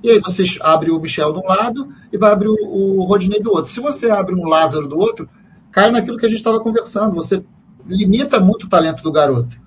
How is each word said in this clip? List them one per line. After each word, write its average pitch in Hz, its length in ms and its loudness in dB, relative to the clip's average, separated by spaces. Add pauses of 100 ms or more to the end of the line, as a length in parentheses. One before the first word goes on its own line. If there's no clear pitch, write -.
E 233 100 2
aí 214 80 8
você 190 240 -4 (180)
abre 160 300 2
o 160 80 0
Michel 156 340 -2
de 175 60 -6
um 185 80 -8
lado 226 400 -2 (240)
e 208 60 -6
vai 208 140 4
abrir 208 160 2
o, 196 520 0
o 185 40 0
Rodinei 202 380 0
do 220 100 -2
outro. 165 200 -2
Se 233 80 -10
você 254 300 -2
abre 190 240 0
um 165 140 -4
Lázaro 156 400 2
do 143 100 -6
outro, 196 320 -2 (420)
cai 208 200 4
naquilo 240 260 -2
que - 80 -2
a 220 40 2
gente 220 140 -4
tava 226 160 0
conversando. 214 560 -2
Você 175 280 -4 (440)
limita 208 520 0
muito 196 260 2
o - 40 -16
talento 160 340 0
do 160 80 -4
garoto. 139 560 0